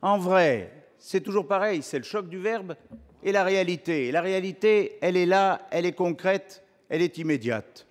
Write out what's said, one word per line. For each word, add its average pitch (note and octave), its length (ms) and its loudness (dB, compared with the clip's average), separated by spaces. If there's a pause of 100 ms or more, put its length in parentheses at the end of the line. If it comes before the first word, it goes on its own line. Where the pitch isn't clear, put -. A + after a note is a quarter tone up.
En G3+ 140 2
vrai, F3 540 2 (260)
c'est - 220 -4
toujours G3 260 -2
pareil, G3 340 0
c'est C#3 180 -6
le B2 60 -8
choc G3+ 240 -8
du E3+ 80 -12
verbe F#3+ 380 -6 (480)
et F#3+ 80 -2
la G3 140 4
réalité. F3 640 0
Et B2+ 40 -4
la E3 80 2
réalité, F#3+ 800 0
elle F3+ 160 0
est F3+ 100 4
là, F#3+ 440 2
elle F3 160 0
est F3 60 0
concrète, F3+ 720 -2 (240)
elle D#3+ 140 0
est E3+ 160 -2
immédiate. A#2+ 720 -4